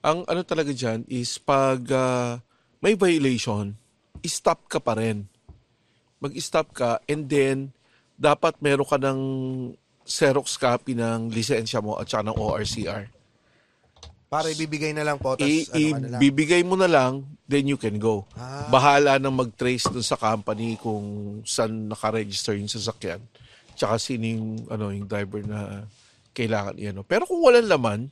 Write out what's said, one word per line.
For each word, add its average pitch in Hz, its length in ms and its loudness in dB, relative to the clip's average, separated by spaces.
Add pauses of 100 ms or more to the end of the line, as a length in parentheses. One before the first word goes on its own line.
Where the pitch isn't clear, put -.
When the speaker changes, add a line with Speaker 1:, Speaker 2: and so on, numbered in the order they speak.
Speaker 1:
Ang 160 240 0
ano 170 180 -2
talaga 156 280 -2
dyan 120 360 -4
is 123 300 -6
pag, 135 440 2 (100)
ah, 123 500 0 (380)
may 202 160 4
violation, 127 800 2 (460)
stop - 440 -2
ka - 120 -2
pa 113 160 0
rin. 107 340 -2 (920)
Mag-stop 151 540 -4
ka 117 320 0
and 151 220 -4
then 135 440 2 (420)
dapat 151 460 2
meron 139 260 2
ka 143 120 0
ng 135 240 0 (800)
Xerox - 560 0
copy 123 360 0
ng 117 380 -2
lisensya 113 480 -2
mo 107 160 -4
at - 100 -6
saka 107 220 -2
ng 110 80 -4
O 107 180 -2
R 104 120 -2
C 107 200 -6
R. 101 220 -6 (1200)
Speaker 2:
Para 160 240 -2
ibibigay 151 420 -2
na 151 100 -2
lang 151 140 0
po, 135 180 -2
tas 139 120 0
Speaker 1:
I-, 156 180 4
Speaker 2:
ano - 60 -12
ka - 80 0 (180)
na 131 120 -4
lang. 123 120 -6
Speaker 1:
ibibigay 147 420 4
mo 180 120 2
na 190 120 4
lang, 135 260 6 (320)
then 143 200 2
you 139 120 0
can 107 200 -2
go. 104 380 0
Speaker 2:
Ah. 135 320 -12
Speaker 1:
Bahala 139 500 8
nang 135 160 2
mag-trace 123 540 0
dun 120 160 -4
sa 127 140 -2
company 110 600 -2
kung 107 300 -6 (360)
saan 110 460 -2
nakaregister 107 680 -4
yung 101 140 -6
sasakyan. 104 540 -8 (500)
Tsaka 107 240 0
sino 113 300 -4
yung, 113 200 -4 (200)
ano, 107 240 -6
yung 98 160 -8
driver 101 340 -6
na 104 460 -10 (460)
kailangan 107 440 -2
i-ano. 101 260 -8
Pero 208 220 0
kung 359 160 -2
walang 240 260 8
laman 120 340 2 (120)